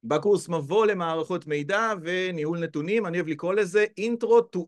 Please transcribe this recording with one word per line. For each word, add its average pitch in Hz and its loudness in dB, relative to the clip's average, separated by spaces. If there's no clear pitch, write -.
בקורס 175 2
מבוא 170 2
למערכות 170 -2
מידע 170 0
וניהול 170 -4
נתונים. 165 -2
אני 170 -4
אוהב 170 -2
לקרוא 170 -2
לזה 208 2
intro 233 2
to - -2